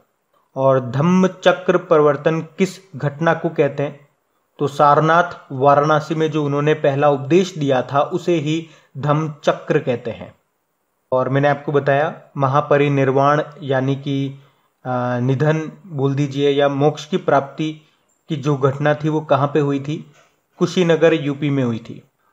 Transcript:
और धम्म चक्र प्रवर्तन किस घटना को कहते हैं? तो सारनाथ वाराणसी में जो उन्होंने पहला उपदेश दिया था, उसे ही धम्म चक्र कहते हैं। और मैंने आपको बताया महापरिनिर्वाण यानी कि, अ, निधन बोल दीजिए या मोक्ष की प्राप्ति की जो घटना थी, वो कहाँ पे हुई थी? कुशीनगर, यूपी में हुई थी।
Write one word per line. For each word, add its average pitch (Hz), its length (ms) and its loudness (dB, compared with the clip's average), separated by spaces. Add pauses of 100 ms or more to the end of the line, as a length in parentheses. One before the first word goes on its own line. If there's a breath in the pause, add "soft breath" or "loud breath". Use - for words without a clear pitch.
(560)
और 135 340 2
धम्म 175 360 2
चक्र 180 500 0
प्रवर्तन 156 640 2
किस 180 400 -4 (160)
घटना 151 380 -2
को 165 140 -6
कहते 143 340 -2
हैं? - 260 -10 (500)
तो 147 80 -2
सारनाथ 151 840 2
वाराणसी 147 640 2
में 156 160 0
जो 151 140 -2
उन्होंने 143 300 0
पहला 147 360 2
उपदेश 147 480 0
दिया 135 240 0
था, 139 180 -2
उसे 175 340 -2
ही 160 320 -4 (320 soft breath)
धम्म 151 360 -2 (100)
चक्र 160 340 0
कहते - 320 -4
हैं। - 240 -16 (800)
और 127 160 0
मैंने 139 200 0
आपको 143 240 -2
बताया 143 480 0 (160)
महापरिनिर्वाण 143 1040 2 (200)
यानी 135 340 -2
कि, 139 440 -6 (460 soft breath)
अ, 123 360 -4
निधन 151 500 0 (140)
बोल 139 280 -2
दीजिए 143 360 0
या 143 180 2
मोक्ष 143 360 0
की 185 120 -4
प्राप्ति 156 680 -2 (460)
की 160 80 -4
जो 139 200 -2
घटना 139 380 0
थी, 151 140 -4
वो 151 120 -2
कहाँ 143 340 0
पे 156 60 4
हुई 143 200 -2
थी? 147 320 -10 (460 soft breath)
कुशीनगर, 165 560 2
यूपी 143 360 -2
में 139 140 0
हुई 117 140 -2
थी। - 240 -16 (300)